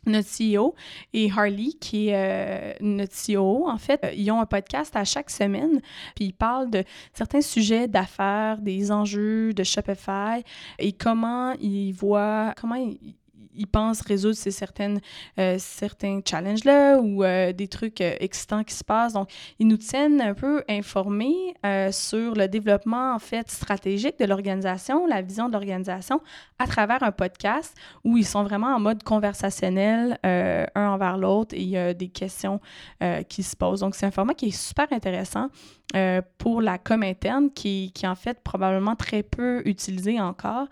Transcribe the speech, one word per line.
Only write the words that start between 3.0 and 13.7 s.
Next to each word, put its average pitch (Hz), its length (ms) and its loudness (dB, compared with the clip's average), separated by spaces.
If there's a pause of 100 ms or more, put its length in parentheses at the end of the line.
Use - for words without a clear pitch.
C - 200 -4
E 196 60 4
O. 220 280 2
En 233 100 -2
fait, 277 280 0
euh, - 80 -4
ils 208 180 0
ont 226 80 2
un 226 60 2
podcast 214 500 -4
à 208 80 0
chaque 277 280 -4
semaine, 226 500 0 (340)
puis 202 120 -2
ils 185 60 -6
parlent 247 360 0
de 196 160 0 (260)
certains 277 300 0
sujets 226 480 2
d'affaires, 208 720 0
des 202 280 -2
enjeux 208 640 0
de 196 140 0
Shopify, 202 800 -4 (340)
et 196 140 0
comment 233 640 0
ils 202 320 -2
voient, 208 640 0
comment 233 200 -6
ils, - 420 -8 (400)
ils 202 100 -4
pensent 220 340 2